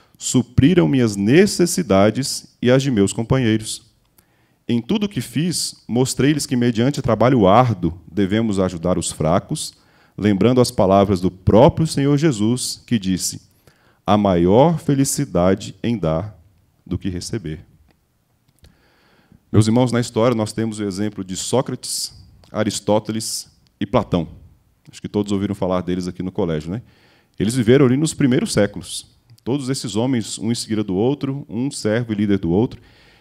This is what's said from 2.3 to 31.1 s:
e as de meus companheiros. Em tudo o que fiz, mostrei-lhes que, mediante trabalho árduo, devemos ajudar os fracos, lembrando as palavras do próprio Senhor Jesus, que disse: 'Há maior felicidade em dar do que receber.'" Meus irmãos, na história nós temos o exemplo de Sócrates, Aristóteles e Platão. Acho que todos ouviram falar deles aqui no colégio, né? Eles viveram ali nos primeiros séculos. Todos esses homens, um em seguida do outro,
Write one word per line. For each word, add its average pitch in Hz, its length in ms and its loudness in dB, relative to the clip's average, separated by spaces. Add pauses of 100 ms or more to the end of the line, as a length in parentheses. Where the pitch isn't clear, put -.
e 117 120 2
as 135 100 6
de 139 80 -2
meus 101 240 2
companheiros. 113 720 -2 (840)
Em 120 140 -2
tudo 208 240 -2
o 202 40 -4
que 143 120 -6
fiz, - 640 -6
mostrei-lhes 131 600 0
que, 131 80 -2
mediante 123 480 0
trabalho 113 440 4
árduo, 95 540 4 (100)
devemos 101 480 0
ajudar 90 380 -2
os 85 140 -4
fracos, 87 600 -2 (440)
lembrando 107 420 2
as 120 120 2
palavras 98 500 4
do 92 80 0
próprio 143 560 4
Senhor 143 320 0
Jesus, 123 680 -2
que 120 100 0
disse: 95 440 -4 (640)
'Há 101 120 4
maior 101 600 4
felicidade 104 1040 -2
em 117 140 -2
dar 82 380 -4 (500)
do 85 120 -6
que 98 120 -8
receber.'" 87 560 -10 (1800)
Meus 107 160 4
irmãos, 117 280 2
na 120 80 0
história 117 340 0
nós 107 160 -4
temos 110 260 -6
o 107 60 -6
exemplo 101 400 -6
de 92 140 -10
Sócrates, - 760 -6 (380)
Aristóteles 107 1000 -4 (300)
e 107 60 -6
Platão. 92 420 -2 (640)
Acho - 100 -20
que - 60 -10
todos 104 240 -4
ouviram 98 240 -2
falar 92 240 -2
deles 90 260 -4
aqui 90 160 -8
no 90 120 -8
colégio, 80 360 -4
né? 113 120 -8 (580)
Eles 113 160 -2
viveram 131 300 4
ali 123 100 4
nos 156 180 -2
primeiros 139 380 0
séculos. 101 560 -4 (380)
Todos 127 240 -4
esses 127 260 -6
homens, 117 420 -2
um 110 140 -4
em 120 40 -2
seguida 107 280 -4
do 95 120 -4
outro, 139 520 -2